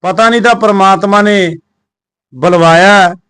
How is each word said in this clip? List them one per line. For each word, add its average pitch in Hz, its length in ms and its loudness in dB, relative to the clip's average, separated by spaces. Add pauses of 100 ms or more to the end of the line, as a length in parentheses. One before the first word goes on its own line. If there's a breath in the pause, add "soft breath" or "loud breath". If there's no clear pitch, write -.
ਪਤਾ 185 260 -2
ਨਹੀਂ 233 120 -2
ਤਾਂ 233 140 2
ਪ੍ਰਮਾਤਮਾ 196 640 0
ਨੇ 196 360 -2 (760)
ਬੁਲਵਾਇਆ 175 800 2 (140)